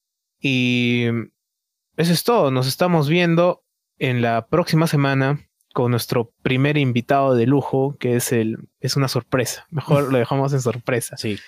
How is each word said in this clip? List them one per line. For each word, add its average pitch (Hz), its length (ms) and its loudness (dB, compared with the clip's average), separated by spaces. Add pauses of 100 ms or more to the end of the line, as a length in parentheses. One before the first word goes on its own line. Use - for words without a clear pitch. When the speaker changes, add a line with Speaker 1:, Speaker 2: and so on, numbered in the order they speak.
(400)
Speaker 1:
y 123 680 0 (880)
eso 170 160 2
es 156 100 -2
todo. 196 280 2
Nos 131 160 0
estamos 165 400 0
viendo 170 560 2 (340)
en 127 240 -2
la 113 260 0
próxima 165 400 2
semana 139 600 0 (260)
con 123 180 0
nuestro 120 400 -2 (100)
primer 135 360 0
invitado 135 580 2
de 117 100 2
lujo, 135 540 0
que 123 160 0
es 120 160 -2
el, 113 260 0 (220)
es - 160 -6
una 135 140 0
sorpresa. - 600 -4
Mejor 143 420 0
lo 135 60 2
dejamos 135 360 0
en 135 80 0
sorpresa. 120 560 -4
Speaker 2:
Sí, 104 200 -6 (100)